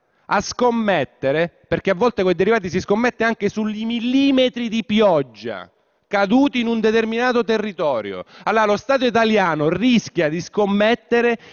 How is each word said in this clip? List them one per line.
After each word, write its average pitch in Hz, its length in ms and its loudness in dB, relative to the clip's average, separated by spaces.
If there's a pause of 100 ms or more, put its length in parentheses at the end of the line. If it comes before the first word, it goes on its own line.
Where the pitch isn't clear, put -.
(240)
a 202 160 -2
scommettere, 175 1120 -2 (160)
perché - 220 -2
a 190 40 0
volte 202 280 0
coi 185 120 2
derivati 190 360 0
si 185 100 -2
scommette 220 440 -2
anche 220 260 -2
sui 214 340 -6
millimetri 254 840 0
di 220 160 -4
pioggia 123 880 0 (380)
caduti 240 520 2
in 226 60 -2
un 226 140 -2
determinato 226 640 0
territorio. 151 800 -4 (200)
Allora 214 200 0
lo 208 120 2
Stato 262 280 -2
italiano 196 640 2
rischia 180 600 0
di 160 100 -4
scommettere 220 1000 0 (140)